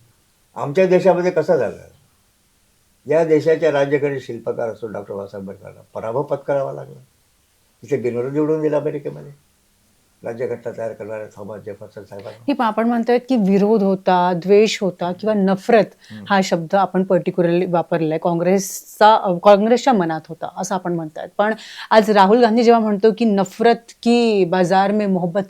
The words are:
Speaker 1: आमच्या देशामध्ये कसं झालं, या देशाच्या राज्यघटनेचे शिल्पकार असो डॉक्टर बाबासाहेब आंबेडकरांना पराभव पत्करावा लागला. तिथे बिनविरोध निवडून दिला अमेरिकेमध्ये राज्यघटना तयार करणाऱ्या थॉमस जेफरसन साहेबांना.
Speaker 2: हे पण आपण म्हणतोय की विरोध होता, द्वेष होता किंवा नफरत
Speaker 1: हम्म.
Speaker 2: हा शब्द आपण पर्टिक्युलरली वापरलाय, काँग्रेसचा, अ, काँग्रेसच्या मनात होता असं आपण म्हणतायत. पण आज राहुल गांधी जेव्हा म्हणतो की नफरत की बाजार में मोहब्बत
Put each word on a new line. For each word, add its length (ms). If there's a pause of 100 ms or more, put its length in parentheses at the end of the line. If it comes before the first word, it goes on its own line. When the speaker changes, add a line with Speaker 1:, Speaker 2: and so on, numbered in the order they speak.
(540)
Speaker 1:
आमच्या 320
देशामध्ये 440
कसं 260
झालं, 220 (1300)
या 180
देशाच्या 480
राज्यघटनेचे 480
शिल्पकार 480
असो 180
डॉक्टर 280
बाबासाहेब 340
आंबेडकरांना 320 (140)
पराभव 280
पत्करावा 500
लागला. 280 (840)
तिथे 140
बिनविरोध 360
निवडून 300
दिला 140
अमेरिकेमध्ये 560 (920)
राज्यघटना 520
तयार 160
करणाऱ्या 340 (100)
थॉमस 240
जेफरसन 440
साहेबांना. 440
Speaker 2:
हे 40
पण 120
आपण 240
म्हणतोय 300
की 180
विरोध 460
होता, 500
द्वेष 480
होता 320
किंवा 220
नफरत 500 (260)
Speaker 1:
हम्म. 180
Speaker 2:
हा 160
शब्द 300
आपण 300
पर्टिक्युलरली 640
वापरलाय, 520
काँग्रेसचा, 1000
अ, 160 (120)
काँग्रेसच्या 480
मनात 360
होता 280
असं 180
आपण 180
म्हणतायत. 360 (100)
पण 160 (360)
आज 200
राहुल 300
गांधी 240
जेव्हा 160
म्हणतो 260 (120)
की 60
नफरत 680 (100)
की 420
बाजार 460
में 220
मोहब्बत 380